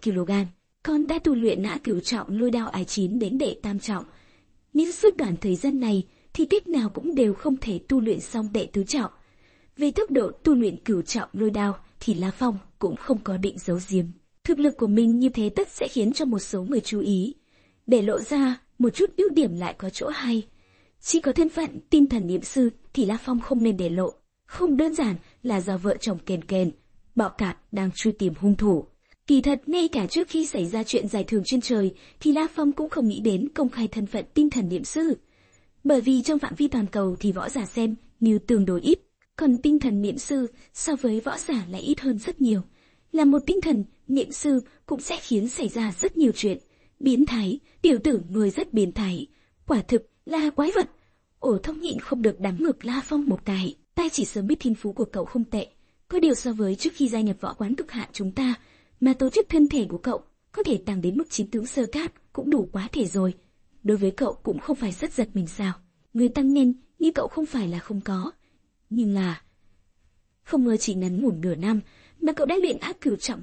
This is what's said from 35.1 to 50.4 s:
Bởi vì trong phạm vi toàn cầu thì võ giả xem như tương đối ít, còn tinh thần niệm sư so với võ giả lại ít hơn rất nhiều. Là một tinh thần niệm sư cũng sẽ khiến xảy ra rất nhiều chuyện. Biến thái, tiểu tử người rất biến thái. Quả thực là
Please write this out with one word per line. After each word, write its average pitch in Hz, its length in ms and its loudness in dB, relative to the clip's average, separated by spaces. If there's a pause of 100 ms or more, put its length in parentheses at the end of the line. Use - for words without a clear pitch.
Bởi 277 160 4
vì 254 220 4
trong 302 160 2
phạm - 160 -6
vi 294 140 0
toàn 226 180 0
cầu 190 340 -2
thì 208 120 0
võ - 160 -4
giả 220 180 -4
xem 220 280 -2 (260)
như 220 180 4
tương 208 260 4
đối 180 160 0
ít, 330 180 4 (380)
còn 269 200 4
tinh 294 220 4
thần 220 240 0
niệm 202 160 -2
sư 262 280 -2 (280)
so 302 220 -2
với 226 240 0
võ 277 180 -6
giả 226 320 -4
lại 185 100 -10
ít - 200 -2
hơn 254 180 -2
rất 285 220 -6
nhiều. 220 200 2 (520)
Là 320 120 4
một 285 220 8
tinh 381 140 2
thần 277 240 2 (240)
niệm 269 240 0
sư 277 280 2 (260)
cũng 277 140 -4
sẽ 349 200 -6
khiến 220 280 0
xảy 254 200 -4
ra 220 320 -4
rất 392 160 -2
nhiều 277 180 4
chuyện. 214 240 -2 (420)
Biến 262 260 4
thái, 226 320 0 (240)
tiểu 294 220 6
tử 262 240 2
người 202 220 2
rất - 220 -6
biến 196 200 2
thái. 190 340 -4 (400)
Quả 240 160 2
thực 233 200 0 (220)
là 302 260 -2